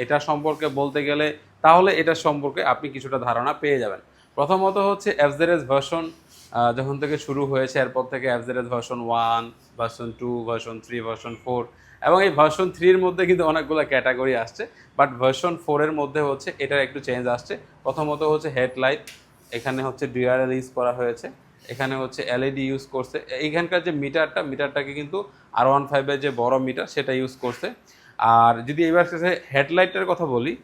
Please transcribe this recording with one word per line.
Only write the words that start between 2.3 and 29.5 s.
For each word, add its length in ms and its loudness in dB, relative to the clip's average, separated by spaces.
আপনি 260 0
কিছুটা 280 -6
ধারণা 340 0
পেয়ে 180 2
যাবেন। 200 -4
প্রথমত 420 2
হচ্ছে 320 0
এফজেডএস 460 2
ভার্সন, 340 0
আহ, 260 2
যখন 220 -4
থেকে 180 -2
শুরু 280 -4
হয়েছে, 340 0
এরপর 320 0
থেকে 160 -4
এফজেডএস 460 -2
ভার্সন 340 -4
ওয়ান, 360 2
ভার্সন 420 -6
টু, 280 -4
ভার্সন 320 -6
থ্রি, 220 -8
ভার্সন 420 -8
ফোর, 220 -2
এবং 220 4
এই 60 4
ভার্সন 460 4
থ্রির 220 6
মধ্যে 280 0
কিন্তু 260 4
অনেকগুলো 300 0
ক্যাটাগরি 440 2
আসছে, 280 -6
but 120 6
ভার্সন 440 2
ফোরের 260 2
মধ্যে 300 -2
হচ্ছে 380 -4
এটার 280 0
একটু 120 -10
চেঞ্জ 280 -4
আসছে। 300 -4
প্রথমত 400 -2
হচ্ছে 260 2
হেডলাইট, 520 0
এখানে 320 -4
হচ্ছে 240 -4
ডিআরএল 460 0
ইউজ 240 -6
করা 220 2
হয়েছে, 280 -4
এখানে 260 -4
হচ্ছে 260 -8
এলইডি 300 -2
ইউজ 260 -4
করছে। 260 -6
এইখানকার 540 -2
যে 80 -4
মিটারটা, 500 0
মিটারটাকে 520 -4
কিন্তু 240 -8
আর 140 4
ওয়ান 200 4
ফাইভের 320 0
যে 100 -2
বড় 140 2
মিটার, 220 -4
সেটা 260 -4
ইউজ 300 -2
করছে। 240 -4
আর 360 6
যদি 180 0
এইবার 260 4
শেষে 200 0